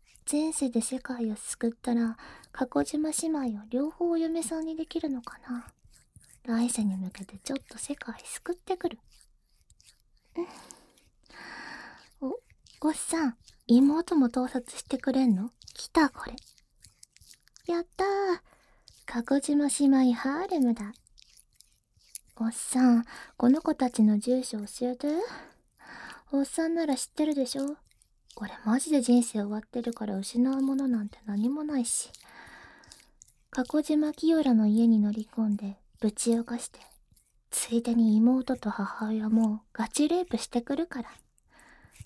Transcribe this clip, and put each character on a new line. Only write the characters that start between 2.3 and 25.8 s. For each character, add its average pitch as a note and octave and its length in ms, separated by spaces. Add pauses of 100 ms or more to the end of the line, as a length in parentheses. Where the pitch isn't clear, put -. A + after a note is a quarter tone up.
鹿 - 140
児 C#4+ 180
島 D4+ 260
姉 D#4+ 180
妹 C4 300
を G#3 120
両 C4+ 200
方 E4+ 200
お E4+ 60
嫁 E4 260
さ D#4+ 180
ん D#4+ 40
に D#4+ 120
で D#4+ 100
き - 140
る D4+ 100
の B3+ 100
か - 180 (120)
な。 A#3+ 160 (800)
来 A#3 260
世 A3+ 140
に F#3+ 120
向 F#3 140
け G3 140
て G3 140
ち - 140
ょ C#4 40
っ - 20 (100)
と - 80
世 C#4+ 200
界 - 180 (100)
救 - 280
っ - 20
て F#4 220
く F4+ 120
る。 - 120 (3250)
う C4+ 60
ん。 - 20
お、 G#4+ 100 (440)
お D4+ 80
っ - 40
さ E4 320
ん、 A#3 100 (300)
妹 C#4+ 500
も C4 120
盗 B3+ 200
撮 - 280
し - 80
て - 120
く - 160
れ C4 140
ん A3 80
の？ G3+ 160 (240)
来 - 140
た、 D#4 200
こ - 180
れ。 - 100 (1300)
や E4+ 140
っ F4 60 (100)
た F#4+ 80
ー。 G4 360 (640)
鹿 A#3 180
児 C#4 160
島 D4 260
姉 C#4+ 200
妹 C4 280
ハ C#4 280
ー G4+ 60
レ E4+ 120
ム A#3+ 120
だ。 G#3+ 200 (1400)
お A3+ 100
っ A3+ 60
さ B3+ 460
ん、 A#3 60 (320)
こ A#3+ 140
の D4 100
子 D#4 140
た B3 160
ち A3+ 120
の G#3+ 180
住 B3 240
所 A3 140
教 A3+ 320
え B3 60
て。 D4 120 (1200)